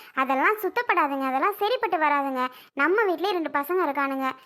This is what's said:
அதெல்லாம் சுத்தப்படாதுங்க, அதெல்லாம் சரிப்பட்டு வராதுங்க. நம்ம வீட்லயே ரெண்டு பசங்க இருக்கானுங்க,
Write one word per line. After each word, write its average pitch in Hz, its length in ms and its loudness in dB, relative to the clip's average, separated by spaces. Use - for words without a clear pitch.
அதெல்லாம் 269 420 2
சுத்தப்படாதுங்க, 349 680 0
அதெல்லாம் 285 320 0
சரிப்பட்டு 453 380 0
வராதுங்க. 277 520 0
நம்ம 339 280 2
வீட்லயே 359 280 0
ரெண்டு 330 200 -2
பசங்க 294 380 0
இருக்கானுங்க, 269 420 -2